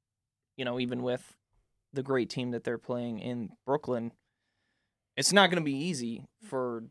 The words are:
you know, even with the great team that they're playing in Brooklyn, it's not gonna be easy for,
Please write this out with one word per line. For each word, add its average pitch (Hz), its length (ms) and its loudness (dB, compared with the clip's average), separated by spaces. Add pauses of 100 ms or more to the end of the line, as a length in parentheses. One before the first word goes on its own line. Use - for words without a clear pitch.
(580)
you 131 80 -4
know, 123 160 -2
even 123 200 -2
with 123 360 -4 (540)
the 131 120 -4
great 131 260 2
team 123 220 -4
that 117 120 -4
they're 120 140 -2
playing 120 420 -4
in 120 300 -6 (160)
Brooklyn, 127 460 -2 (1080)
it's - 160 4
not 190 160 10
gonna 175 120 2
be 147 120 0
easy 135 520 -4 (180)
for, 123 480 -4